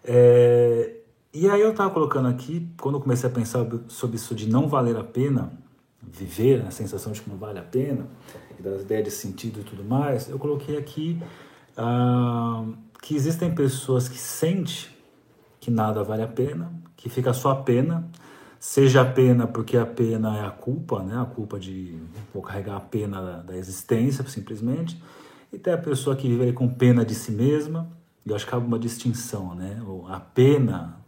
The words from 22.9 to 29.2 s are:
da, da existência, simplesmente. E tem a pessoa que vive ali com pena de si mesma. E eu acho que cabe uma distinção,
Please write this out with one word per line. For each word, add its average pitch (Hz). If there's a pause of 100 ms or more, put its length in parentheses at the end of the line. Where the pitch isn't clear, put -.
da, 87
da 90
existência, 117
simplesmente. 120 (500)
E -
tem 180
a 160
pessoa 139
que 135
vive 120
ali 123
com 123
pena 120
de 107
si -
mesma. 151 (360)
E 107
eu 104
acho 101
que -
cabe 120
uma 117
distinção, 107